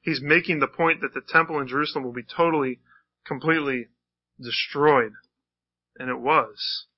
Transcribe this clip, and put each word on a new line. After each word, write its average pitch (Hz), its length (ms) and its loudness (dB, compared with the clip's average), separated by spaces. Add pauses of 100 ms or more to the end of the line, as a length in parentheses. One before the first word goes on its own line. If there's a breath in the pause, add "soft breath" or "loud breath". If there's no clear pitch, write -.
he's 147 220 -4
making 160 360 2
the 139 80 2
point 165 360 0
that 135 120 -6
the 131 140 -6
temple 165 320 2
in 131 80 -6
Jerusalem 143 360 -2
will 123 80 -8
be 120 120 -8 (120)
totally, 147 440 0 (440 soft breath)
completely 143 600 -2 (540)
destroyed. 139 720 2 (880)
And 127 100 -8
it 127 100 -4
was. 123 680 0 (120)